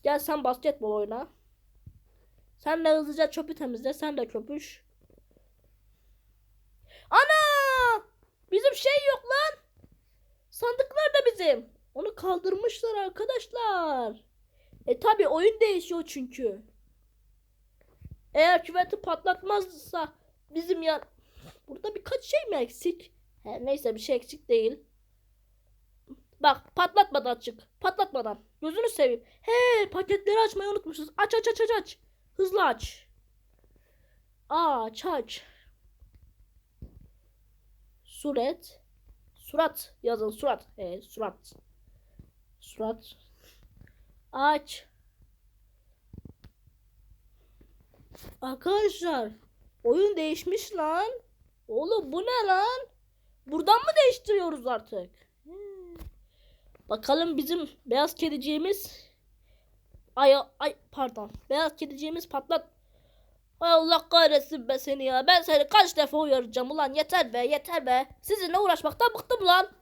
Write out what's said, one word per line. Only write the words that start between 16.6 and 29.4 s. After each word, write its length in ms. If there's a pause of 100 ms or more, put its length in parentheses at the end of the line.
Eğer 300
küveti 360
patlatmazsa 1120 (380)
bizim 320
ya-, 180 (680)
burada 260
birkaç 300
şey 260
mi 60
eksik? 560 (300)
He, 240
neyse, 280
bir 60
şey 160
eksik 320
değil. 300 (1600)
Bak, 360
patlatmadan 640
çık. 420
Patlatmadan. 640 (180)
Gözünü 260
seveyim. 360 (180)